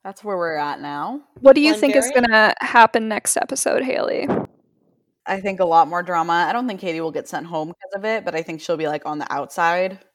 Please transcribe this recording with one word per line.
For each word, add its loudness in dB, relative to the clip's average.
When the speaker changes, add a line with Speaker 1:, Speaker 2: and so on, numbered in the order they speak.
Speaker 1:
that's -12
where -4
we're -2
at -4
now. -8
Speaker 2:
What 8
do 2
you 4
Speaker 3:
Well, -2
Speaker 2:
think 2
is 2
Speaker 3:
very 2
Speaker 2:
gonna 4
happen 4
next -4
episode, -2
Haley? -4
Speaker 1:
I -4
think -4
a 4
lot 6
more -2
drama. 0
I -2
don't -2
think -6
Katie -4
will -4
get -8
sent -8
home -6
'cause -16
of -8
it, -4
but -6
I -4
think -12
she'll -4
be, -2
like, -6
on -6
the -10
outside. -2